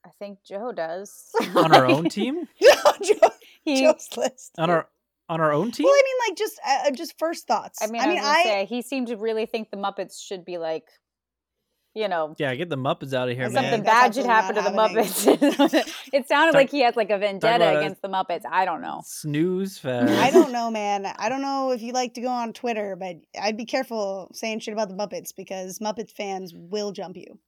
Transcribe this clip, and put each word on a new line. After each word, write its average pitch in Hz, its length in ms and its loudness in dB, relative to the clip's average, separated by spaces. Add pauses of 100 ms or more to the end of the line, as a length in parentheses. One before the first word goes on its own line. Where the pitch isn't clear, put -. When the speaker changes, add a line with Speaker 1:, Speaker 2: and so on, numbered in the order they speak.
Speaker 1:
I 175 40 -20 (100)
think 202 260 -14
Joe 208 280 -10
does. 170 560 -10 (260)
Speaker 2:
On - 160 6
our - 140 8
Speaker 1:
<laughs> - 40 2
Speaker 2:
own 160 200 2
team? 269 440 -4
Speaker 3:
<laughs> - 80 -8
No, 508 140 10 (260)
Joe, 392 280 4 (340)
Speaker 1:
He 262 180 2
Speaker 3:
Joe's - 360 2
list. 247 400 -6
Speaker 2:
On 165 120 0
our, 165 200 0 (400)
on 165 100 -4
our 156 140 4
own 196 180 0
team? 285 140 -2
Speaker 3:
Well, 554 80 8
I 554 100 8
mean, 508 260 0
like, 330 80 -6
just, 403 300 -6
uh, 269 200 2
uh, 294 40 2
just 302 260 -12
first 330 300 -4
thoughts. - 340 -4
Speaker 1:
I 220 60 -2
mean, 226 140 -4
Speaker 3:
I - 20 0
Speaker 1:
I 277 60 2
Speaker 3:
mean, 349 80 0
Speaker 1:
was - 80 -4
gonna 294 140 4
Speaker 3:
I 349 40 4
Speaker 1:
say, 202 220 0
he 240 160 -6
seemed 254 260 -4
to 240 80 -6
really 220 300 -2
think 220 260 -8
the 202 60 -10
Muppets 196 440 -8
should 185 220 -12
be, 175 140 -10
like, 160 260 -6 (1120)
you 214 120 -2
know, 160 300 -4
Speaker 2:
Yeah, 135 160 -2
get 170 160 -6
the 143 80 -4
Muppets 139 360 -4
outta 127 200 -2
here, 127 120 -4
Speaker 3:
Okay, 226 100 -4
Speaker 2:
man. 269 80 2
Speaker 1:
something 214 200 -2
Speaker 3:
that's 226 320 4
Speaker 1:
bad - 0 -
should 254 140 0
Speaker 3:
absolutely - 20 4
Speaker 1:
happen 214 240 2
Speaker 3:
not 208 80 0
Speaker 1:
to 208 80 0
the 214 100 2
Speaker 3:
happening. 214 760 2
Speaker 1:
Muppets. 285 420 2
<laughs> - 140 -12
It 277 140 0
sounded 311 260 4
Speaker 2:
Talk, 285 80 6
Speaker 1:
like 262 100 4
he 285 100 -2
had, 240 140 2
like, 214 140 0
a 214 40 2
Speaker 2:
talk 196 80 -2
Speaker 1:
vendetta 208 340 0
Speaker 2:
about 156 200 4
a - 40 2
Speaker 1:
against 156 240 -4
the 196 40 -8
Muppets. 190 420 -4
I 180 160 2
don't 165 160 -4
know. 156 240 -10
Speaker 2:
snooze 185 760 -2
Speaker 3:
I - 20 -20
Speaker 2:
fest. 131 520 2
Speaker 3:
don't 285 180 6
know, 233 200 -2
man. 202 340 -2 (120)
I 214 120 -2
don't 269 120 -4
know 269 300 -2
if 240 100 -4
you 240 120 -10
like 247 200 -2
to 240 80 -10
go 254 80 -4
on 240 240 -4
Twitter, 208 420 -4
but 180 220 -10 (220)
I'd 208 180 -4
be 233 80 -8
careful 214 680 -4
saying 220 260 -6
shit 220 140 -10
about 214 160 -2
the 190 60 -14
Muppets 190 400 -10
because 190 440 -12
Muppet 214 320 -8
fans 190 440 -8
will 202 360 -8
jump 180 260 -12
you. - 300 -20